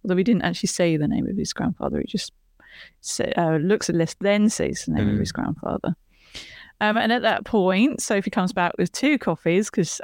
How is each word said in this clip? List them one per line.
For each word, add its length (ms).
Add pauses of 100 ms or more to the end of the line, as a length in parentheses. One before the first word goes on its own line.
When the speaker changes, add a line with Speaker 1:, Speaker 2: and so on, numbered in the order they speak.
Speaker 1:
although 140
he 80
didn't 180
actually 260
say 280
the 120
name 200
of 80
his 160
grandfather. 480
He 80
just 240 (680)
sa-, 240 (120)
uh, 220
looks 300
at 60
the 60
list, 200
then 300
says 360
the 60
name 160
of 80
Speaker 2:
Mm. 40
Speaker 1:
his 120
grandfather. 600 (880)
Um, 160
and 120
at 120
that 240
point, 560
Sophie 280
comes 220
back 240
with 160
two 240
coffees 540
'cause 340